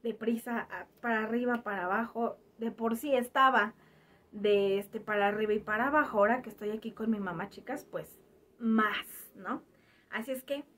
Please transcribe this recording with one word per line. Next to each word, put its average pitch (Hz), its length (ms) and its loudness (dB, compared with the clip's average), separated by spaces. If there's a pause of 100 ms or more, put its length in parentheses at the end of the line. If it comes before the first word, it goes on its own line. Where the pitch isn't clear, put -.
deprisa, 226 680 -2
a-, 180 160 -12 (140)
para 220 240 0
arriba, 240 380 0
para 196 220 -4
abajo. 226 540 -2 (200)
De 226 120 -4
por 226 260 -2
sí 277 180 0
estaba 247 600 4 (560)
de, 202 480 2
este, 208 220 -8
para 208 280 0
arriba 214 260 0
y 214 40 0
para 214 300 0
abajo. 285 300 2
Ahora 233 240 4
que 226 80 -12
estoy 214 200 -6
aquí 220 220 -8
con 226 180 -4
mi 208 100 0
mamá, 185 280 -6
chicas, - 360 -10
pues - 340 -12 (400)
más, 220 760 0
¿no? 202 260 -8 (480)
Así 233 200 -8
es 254 120 -6
que 285 220 -8 (140)